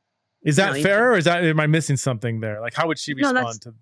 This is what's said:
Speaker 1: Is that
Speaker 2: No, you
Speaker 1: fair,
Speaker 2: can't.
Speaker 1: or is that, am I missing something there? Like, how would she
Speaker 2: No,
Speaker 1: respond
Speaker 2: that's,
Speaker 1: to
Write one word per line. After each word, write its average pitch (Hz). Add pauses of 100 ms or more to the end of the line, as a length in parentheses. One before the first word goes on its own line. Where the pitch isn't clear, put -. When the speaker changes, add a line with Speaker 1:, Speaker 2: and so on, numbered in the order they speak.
(440)
Speaker 1:
Is 151
that 196
Speaker 2:
No, 135
you 147
Speaker 1:
fair, 196
Speaker 2:
can't. 233
Speaker 1:
or 247
is 165
that, 175
am 156
I 151
missing 151
something 117
there? 107
Like, 117
how 165
would 156
she -
Speaker 2:
No, 277
Speaker 1:
respond 254
Speaker 2:
that's, 113
Speaker 1:
to 120